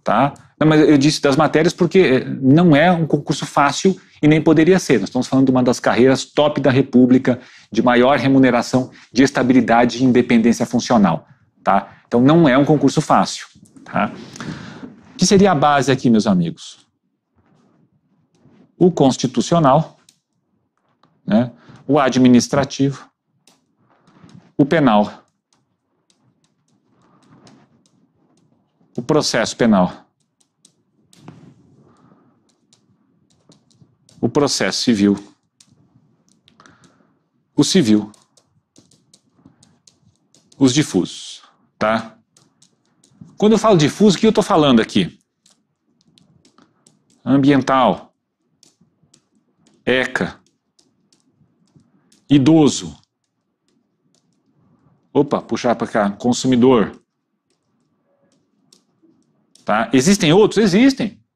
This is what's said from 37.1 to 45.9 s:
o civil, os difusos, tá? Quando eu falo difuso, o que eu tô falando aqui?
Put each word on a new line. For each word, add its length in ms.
o 80
civil, 480
os 140
difusos, 720
tá? 380
Quando 160
eu 60
falo 180
difuso, 400
o 40
que 60
eu 60
tô 100
falando 380
aqui? 380